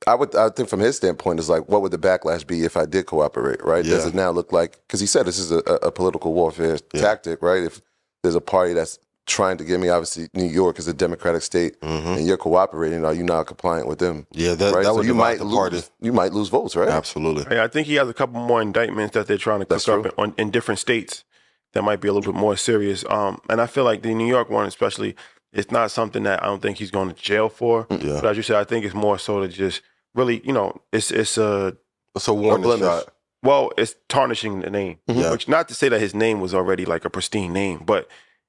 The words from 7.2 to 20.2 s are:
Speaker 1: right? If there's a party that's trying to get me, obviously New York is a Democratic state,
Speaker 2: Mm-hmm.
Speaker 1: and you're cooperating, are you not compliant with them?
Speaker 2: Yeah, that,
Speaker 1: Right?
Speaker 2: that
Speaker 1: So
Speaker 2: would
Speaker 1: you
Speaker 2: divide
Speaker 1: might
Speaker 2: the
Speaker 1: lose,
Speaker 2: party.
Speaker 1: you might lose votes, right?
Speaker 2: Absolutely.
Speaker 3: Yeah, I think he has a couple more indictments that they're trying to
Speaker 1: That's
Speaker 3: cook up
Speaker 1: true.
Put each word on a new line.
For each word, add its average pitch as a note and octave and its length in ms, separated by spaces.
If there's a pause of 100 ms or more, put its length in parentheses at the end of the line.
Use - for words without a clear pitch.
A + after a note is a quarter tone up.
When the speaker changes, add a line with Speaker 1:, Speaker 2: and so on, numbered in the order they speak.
Speaker 1:
right? F2+ 220
If - 180 (400)
there's E2+ 140
a E2+ 60
party F#2 300
that's E2 280 (260)
trying F#2 320
to D#2 80
get F2+ 160
me, F2+ 80
obviously E2+ 440
New F#2 120
York F2 340
is D#2+ 80
a E2 60
Democratic E2+ 500
state, - 380
Speaker 2:
Mm-hmm. D#2+ 260
Speaker 1:
and E2+ 180
you're F2+ 120
cooperating, E2 680
are D#2 100
you F2 100
not E2 240
compliant E2 400
with D2+ 120
them? E2 320
Speaker 2:
Yeah, E2+ 240
that, G2 180
Speaker 1:
Right? F#2 100
Speaker 2:
that G#2 80
Speaker 1:
So A2+ 40
Speaker 2:
would G#2+ 100
Speaker 1:
you B2 80
Speaker 2:
divide A#2 200
Speaker 1:
might G2+ 60
Speaker 2:
the - 40
Speaker 1:
lose, G#2 140
Speaker 2:
party. F2 240 (180)
Speaker 1:
you A#2+ 140
might F#2+ 180
lose G#2 160
votes, - 300
right? G2+ 100
Speaker 2:
Absolutely. D#2 680
Speaker 3:
Yeah, A2+ 120
I - 20
think D3+ 200
he D3 80
has C#3 120
a A2+ 60
couple A#2+ 260
more A#2+ 220
indictments G#2+ 520
that G#2+ 140
they're G#2 100
trying G#2 220
to G2 80
Speaker 1:
That's - 180
Speaker 3:
cook A2 200
up - 100
Speaker 1:
true. G#2 80